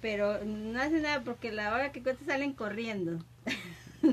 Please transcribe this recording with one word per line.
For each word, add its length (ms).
pero 420
no 380
hace 200
nada 220
porque 280
la 220
hora 200
que 60
encuentran 280
salen 260
corriendo. 680
<laughs> 560